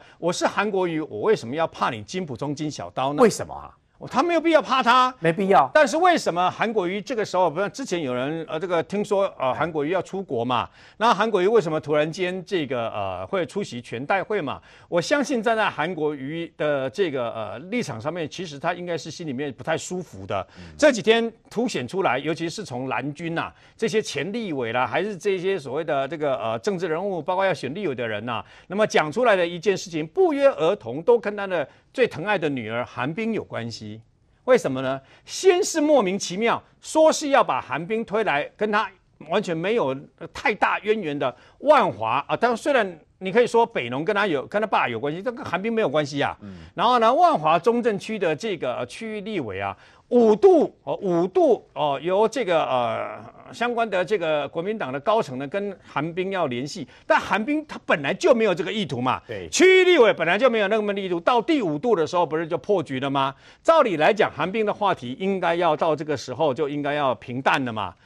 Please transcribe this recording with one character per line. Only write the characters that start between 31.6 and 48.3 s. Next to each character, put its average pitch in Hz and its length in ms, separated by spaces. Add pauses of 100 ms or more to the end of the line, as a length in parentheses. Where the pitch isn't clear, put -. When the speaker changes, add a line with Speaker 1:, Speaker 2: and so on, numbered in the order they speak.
Speaker 1:
最 254 140
疼 151 200
爱 208 120
的 165 120
女 120 200
儿 117 160
韩 123 260
冰 220 220
有 180 100
关 117 280
系。 110 140 (580)
为 254 120
什 - 160
么 131 120
呢？ 135 180 (240)
先 359 380
是 - 180
莫 294 220
名 190 160
其 - 180
妙 208 240 (180)
说 311 320
是 302 180
要 262 140
把 147 160
韩 135 280
冰 220 180
推 214 180
来 147 320
跟 214 160
他 208 160 (400)
完 170 140
全 170 160
没 185 160
有 147 220 (360)
太 - 220
大 226 280
渊 214 200
源 147 160
的 131 180 (240)
万 214 320
华 113 360
啊， 156 100
但 233 180
虽 254 160
然 196 280 (180)
你 190 140
可 226 100
以 240 60
说 233 180
北 160 240
农 135 160
跟 208 100
他 202 120
有， 143 180
跟 208 160
他 214 60
爸 185 200
有 117 120
关 143 120
系， 165 140
但 - 80
跟 123 100
韩 - 160
冰 226 140
没 220 80
有 180 80
关 151 160
系 139 160
啊。 101 200
Speaker 2:
嗯。 98 160 (180)
Speaker 1:
然 180 100
后 247 140
呢， 226 120
万 320 240
华 156 220
中 233 240
正 214 160
区 214 220
的 165 160